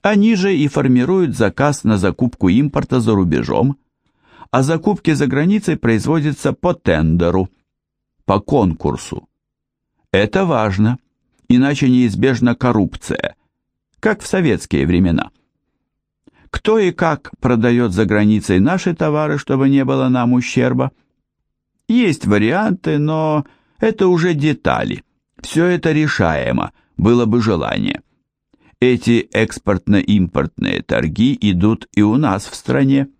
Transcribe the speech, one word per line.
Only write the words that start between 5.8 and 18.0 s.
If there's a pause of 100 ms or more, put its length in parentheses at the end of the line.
по
тендеру, (760)
по
конкурсу. (840)
Это
важно, (500)
иначе
неизбежна
коррупция – (640)
как
в
советские
времена. (1200)
Кто
и
как (100)
продает
за